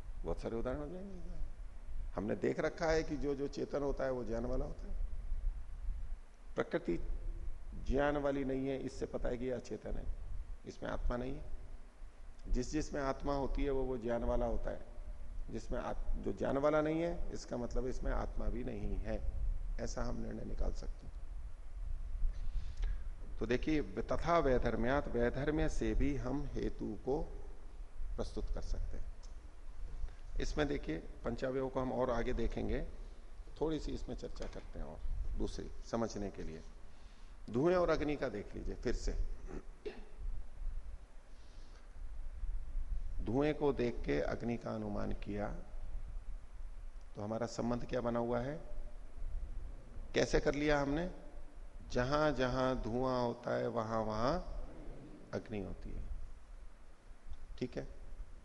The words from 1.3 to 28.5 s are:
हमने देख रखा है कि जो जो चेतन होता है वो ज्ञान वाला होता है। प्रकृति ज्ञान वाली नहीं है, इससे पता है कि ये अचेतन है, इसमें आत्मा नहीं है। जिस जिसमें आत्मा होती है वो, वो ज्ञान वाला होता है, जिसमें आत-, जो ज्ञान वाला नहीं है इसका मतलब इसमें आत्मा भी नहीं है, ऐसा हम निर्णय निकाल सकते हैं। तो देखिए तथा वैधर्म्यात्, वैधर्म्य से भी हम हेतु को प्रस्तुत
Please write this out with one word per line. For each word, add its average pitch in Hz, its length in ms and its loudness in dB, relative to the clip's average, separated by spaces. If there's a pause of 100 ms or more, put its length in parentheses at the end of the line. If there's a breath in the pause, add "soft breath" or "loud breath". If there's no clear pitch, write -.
हमने 107 200 0
देख 131 240 0
रखा 160 260 0
है 160 180 6
कि 156 140 -2
जो 143 180 0
जो 139 120 -2
चेतन 139 360 -2
होता 135 200 0
है 131 80 2
वो 123 120 -2
ज्ञान 113 220 -2
वाला 127 200 2
होता 156 180 -6
है। - 140 -2 (1600)
प्रकृति 165 420 0 (880)
ज्ञान 143 320 4
वाली 139 260 2
नहीं 135 240 0
है, 135 120 0
इससे - 260 -4
पता - 240 0
है 123 80 0
कि 120 80 -2
ये 127 60 0
अचेतन 107 460 -4
है, - 80 -2 (640)
इसमें - 220 -6
आत्मा 120 280 2
नहीं 131 180 -2
है। 151 80 -6 (1040)
जिस 123 240 4
जिसमें 151 300 0
आत्मा 139 340 2
होती 139 280 2
है 139 80 4
वो, 131 120 4
वो 127 140 0
ज्ञान 117 260 2
वाला 120 220 4
होता 113 260 2
है, - 140 -4 (640)
जिसमें 113 300 -2
आत-, - 360 2
जो 107 180 2
ज्ञान 117 240 2
वाला 151 240 6
नहीं 160 200 4
है 175 320 2
इसका 120 240 -4
मतलब 120 300 2
इसमें 131 240 0
आत्मा 110 360 2
भी 110 160 0
नहीं 104 340 0
है, 110 240 0 (580)
ऐसा 117 240 0
हम 120 180 0
निर्णय 110 240 -2
निकाल - 280 2
सकते - 340 -4
हैं। - 60 -8 (2250 loud breath)
तो 117 60 2
देखिए 139 360 4 (220)
तथा 160 360 4
वैधर्म्यात्, 123 680 6
वैधर्म्य 131 640 4
से 110 260 4
भी 135 220 6
हम 127 280 0
हेतु 113 480 -2 (120)
को 143 140 4 (960)
प्रस्तुत - 380 0